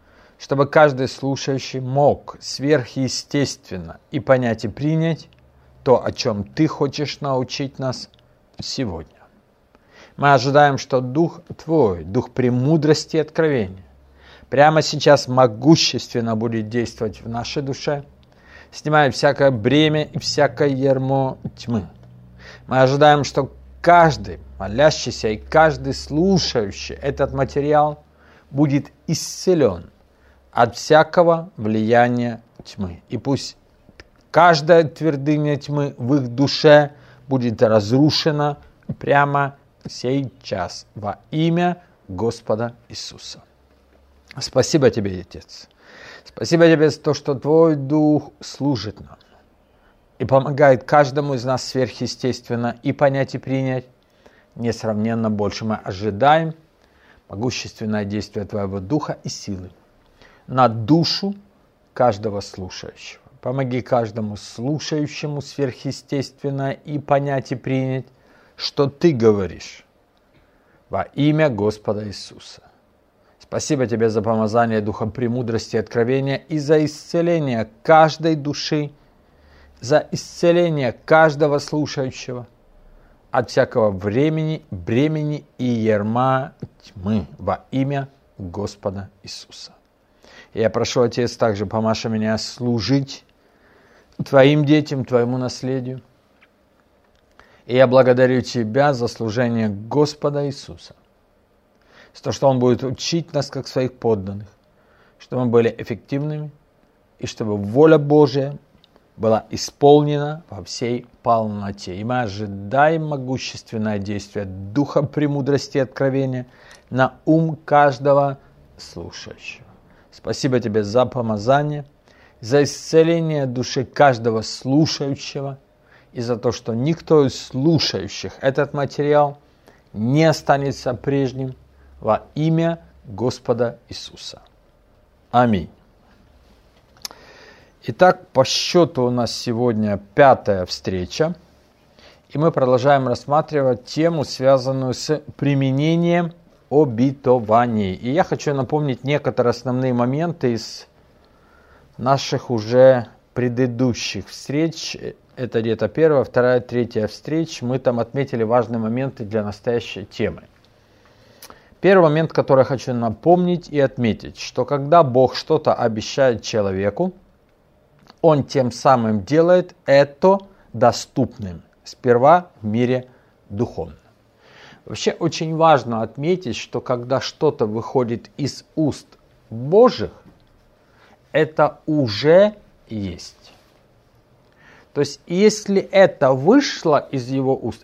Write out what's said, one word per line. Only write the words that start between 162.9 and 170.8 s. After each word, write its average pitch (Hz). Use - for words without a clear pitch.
напомнить 165
и 143
отметить, 120
что -
когда 143
Бог 127
что-то 147
обещает 117
человеку, 101
Он 190
тем 123
самым 110
делает 175
это 143
доступным. 113